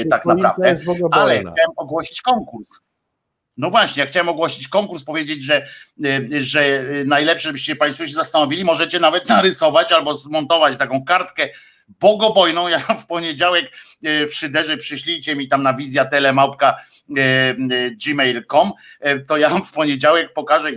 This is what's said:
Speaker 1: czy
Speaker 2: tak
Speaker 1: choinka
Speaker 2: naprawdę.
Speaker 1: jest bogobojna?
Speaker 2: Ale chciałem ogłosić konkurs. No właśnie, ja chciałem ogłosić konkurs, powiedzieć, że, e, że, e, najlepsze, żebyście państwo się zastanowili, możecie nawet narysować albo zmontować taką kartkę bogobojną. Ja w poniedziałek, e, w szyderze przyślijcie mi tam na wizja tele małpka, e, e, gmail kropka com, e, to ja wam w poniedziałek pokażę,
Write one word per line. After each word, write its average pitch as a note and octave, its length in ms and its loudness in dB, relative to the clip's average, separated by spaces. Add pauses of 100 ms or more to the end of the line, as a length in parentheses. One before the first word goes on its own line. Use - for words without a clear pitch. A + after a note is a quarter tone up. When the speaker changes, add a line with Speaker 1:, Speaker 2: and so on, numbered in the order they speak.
Speaker 1:
czy A2+ 60 -4
Speaker 2:
tak B2+ 160 0
Speaker 1:
choinka A2+ 180 2
Speaker 2:
naprawdę. A#2+ 280 2
Speaker 1:
jest D3+ 140 -2
bogobojna? F3 380 0
Speaker 2:
Ale C3+ 160 2
chciałem D#3+ 380 0
ogłosić D#3 460 -8
konkurs. E3+ 480 -4 (880)
No D#3+ 120 -2
właśnie, F#3+ 320 2
ja C3+ 40 -2
chciałem F3 220 0
ogłosić D3 400 -4
konkurs, F3+ 360 -2
powiedzieć, D3+ 380 -6
że, C#3+ 140 -2 (480)
e, C#3 160 0 (200)
że, C#3+ 240 -2
e, C#3 400 -2
najlepsze, D3+ 440 0
żebyście D3 280 -8
państwo D3 300 -2
się C#3+ 60 -10
zastanowili, D#3 520 0
możecie E3 360 0
nawet E3+ 280 2
narysować F3 640 2
albo D3 220 2
zmontować D3 600 0
taką C3 280 -2
kartkę F3 440 -2 (520)
bogobojną. F3+ 680 4
Ja D#3+ 100 2
w - 280 -4
poniedziałek, E3+ 580 0 (380)
e, D3+ 240 0
w D3+ 80 -8
szyderze D#3 420 -4
przyślijcie D3+ 600 -8
mi C3+ 120 -8
tam C#3 140 0
na C3 120 2
wizja C3+ 300 0
tele C#3 280 2
małpka, C3+ 440 2 (420)
e, - 20 4
e, C3 360 2 (500)
gmail C3+ 280 0 (120)
kropka C#3 120 0
com, G3 140 2 (280)
e, C#3 200 -2
to D3+ 160 -2
ja D3 120 4
wam C3 140 -2
w - 100 -14
poniedziałek D3+ 600 2
pokażę, D3+ 440 0